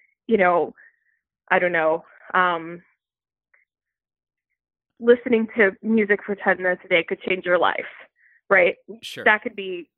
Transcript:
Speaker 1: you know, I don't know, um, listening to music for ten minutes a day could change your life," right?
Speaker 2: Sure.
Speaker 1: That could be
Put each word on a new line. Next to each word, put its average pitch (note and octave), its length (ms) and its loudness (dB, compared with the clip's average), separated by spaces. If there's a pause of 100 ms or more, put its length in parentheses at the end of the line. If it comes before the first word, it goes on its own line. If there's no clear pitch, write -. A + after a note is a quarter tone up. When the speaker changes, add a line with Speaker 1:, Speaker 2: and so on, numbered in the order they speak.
(280)
Speaker 1:
you A3+ 100 0
know, F3 360 2 (760)
I F#3 100 4
don't F3+ 120 0
know, D#3+ 320 0 (300)
um, E3+ 480 -2 (2250)
listening A#3 560 2
to G3+ 160 4 (100)
music G#3 440 0
for G3+ 100 -6
ten F#3+ 220 -2
minutes F#3 280 -4
a - 20 -20
day E3+ 160 0
could - 180 -8
change F#3 240 -6
your F3+ 120 2
life," A2 280 -2 (640)
right? F#3 260 2 (260)
Speaker 2:
Sure. - 220 -14
Speaker 1:
That G#3+ 180 2
could G#3+ 140 -10
be F#3 420 -12